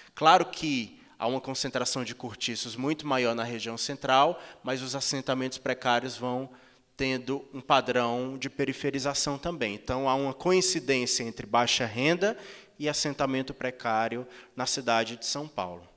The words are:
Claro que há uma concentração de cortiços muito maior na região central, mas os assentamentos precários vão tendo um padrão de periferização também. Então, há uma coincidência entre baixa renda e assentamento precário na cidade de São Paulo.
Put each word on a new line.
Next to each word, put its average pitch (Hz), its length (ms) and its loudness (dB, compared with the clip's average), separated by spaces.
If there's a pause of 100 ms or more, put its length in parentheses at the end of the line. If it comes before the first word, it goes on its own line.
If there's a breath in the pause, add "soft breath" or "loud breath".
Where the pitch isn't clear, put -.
(140 loud breath)
Claro 170 320 8
que 131 520 -4 (200 loud breath)
há 113 80 -4
uma 127 160 -2
concentração 131 600 -2
de 120 120 -8
cortiços 113 600 -6
muito 147 320 -4
maior 127 280 2
na 113 100 -2
região 113 320 -6
central, 139 640 4 (220 loud breath)
mas 127 160 -2
os 131 160 -6
assentamentos 131 640 -2
precários 123 580 0
vão 123 320 -4 (480 loud breath)
tendo 131 560 -2
um 135 80 -10
padrão 123 800 2
de 135 100 -8
periferização 139 880 -2
também. 131 380 -4
Então, 131 340 -2
há 131 60 4
uma 139 180 0
coincidência 135 920 2
entre 113 220 -8
baixa 120 400 4
renda 160 500 2 (440 loud breath)
e 147 100 -2
assentamento 135 640 -2
precário 120 760 -2 (280 loud breath)
na 127 100 -4
cidade 117 540 0
de - 80 -8
São 147 200 -4
Paulo. 90 400 -8 (100)